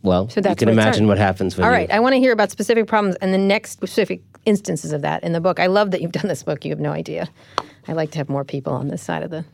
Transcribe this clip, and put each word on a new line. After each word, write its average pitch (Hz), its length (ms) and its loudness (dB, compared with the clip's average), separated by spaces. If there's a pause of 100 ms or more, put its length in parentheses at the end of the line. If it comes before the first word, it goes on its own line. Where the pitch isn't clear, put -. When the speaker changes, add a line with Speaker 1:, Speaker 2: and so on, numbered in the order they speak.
Speaker 1:
well, 95 280 2
Speaker 2:
So 214 100 -2
that's 196 140 2
Speaker 1:
you - 20 0
can 110 120 2
Speaker 2:
where 113 40 4
it 110 40 4
Speaker 1:
imagine 110 180 4
Speaker 2:
started. 107 160 4
Speaker 1:
what 98 80 4
happens 95 400 0
when - 80 2
Speaker 2:
All 233 60 4
Speaker 1:
you 247 60 4
Speaker 2:
right, 160 140 0
I 208 80 2
wanna 262 160 4
hear 254 160 4
about 208 180 2
specific 220 380 0
problems 202 300 0
and 190 160 0
the 190 40 2
next 196 340 2
specific - 500 -4 (240)
instances 180 480 0
of 147 80 -4
that 151 220 -4
in 170 100 -2
the 165 80 -2
book. 175 180 0
I 180 80 2
love 202 240 2
that 147 100 -2
you've 165 120 -6
done - 160 -4
this 151 140 -6
book. 151 200 -6
You 151 80 -6
have 151 80 -6
no 147 140 -2
idea. 165 360 -8 (600)
I - 40 -6
like 156 180 -4
to 160 60 -8
have 143 120 -6
more 139 160 -4
people 143 280 -6
on 135 140 -6
this - 160 -8
side - 180 -6
of 165 80 -8
the 165 240 -10